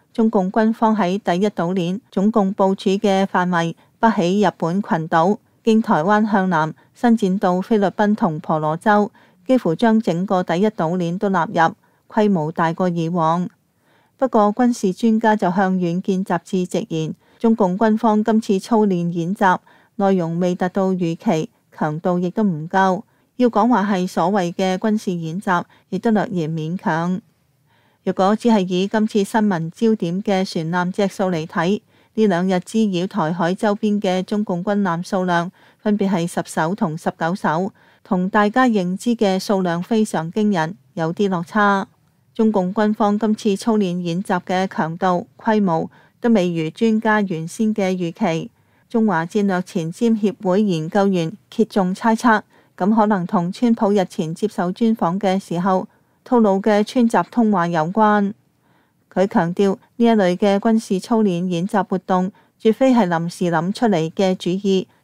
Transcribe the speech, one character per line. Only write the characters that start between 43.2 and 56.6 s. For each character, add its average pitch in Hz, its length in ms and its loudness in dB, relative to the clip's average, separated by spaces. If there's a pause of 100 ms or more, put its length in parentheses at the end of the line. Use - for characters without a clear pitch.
次 202 220 -2
操 214 220 0
練 180 220 -2
演 175 240 -4
習 180 180 -2
嘅 190 260 -2
強 165 300 -4
度、 180 280 0 (120)
規 214 220 0
模 175 300 0 (320)
都 240 80 0
未 180 240 2
如 160 160 -4
專 220 320 0
家 214 200 2
原 170 260 -6
先 214 260 -2
嘅 190 180 -2
預 180 200 -4
期。 165 400 -4 (360)
中 226 200 0
華 170 180 0
戰 202 220 -2
略 180 160 0
前 160 280 -6
瞻 233 200 0
協 208 320 0
會 190 180 2
研 165 260 -2
究 196 200 2
員 175 280 -2 (140)
揭 220 160 0
中 190 300 -2
猜 226 200 0
測， 220 260 2 (360)
咁 202 160 0
可 214 140 4
能 190 180 0
同 180 260 -2
川 233 220 0
普 208 180 0
日 196 140 2
前 180 300 -6
接 214 120 -4
受 185 240 -4
專 226 240 0
訪 185 220 -2
嘅 190 220 0
時 170 200 -6
候 190 280 0 (380)
透 240 160 2
露 196 180 4
嘅 208 240 2